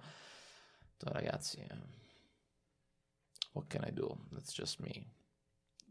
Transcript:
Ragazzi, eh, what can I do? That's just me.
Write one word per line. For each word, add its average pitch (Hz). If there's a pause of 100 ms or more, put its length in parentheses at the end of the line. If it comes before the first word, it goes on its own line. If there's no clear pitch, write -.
(1000)
Ragazzi, -
eh, - (1800)
what 147
can -
I -
do? - (140)
That's -
just -
me. - (840)